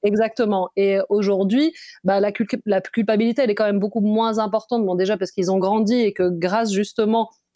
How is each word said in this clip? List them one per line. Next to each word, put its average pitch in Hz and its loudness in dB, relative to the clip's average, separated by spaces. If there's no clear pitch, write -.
exactement. 208 0
Et 196 2
aujourd'hui, 202 2
bah, 196 2
la 202 0
cul-, 202 -4
la 190 0
culpabilité, 226 0
elle 220 0
est 208 -2
quand 214 0
même 202 0
beaucoup 208 -2
moins 220 0
importante. 214 -2
Bon, 185 0
déjà 190 0
parce 180 -4
qu'ils 185 -2
ont 190 2
grandi 214 2
et 208 0
que 185 0
grâce 190 -2
justement 220 0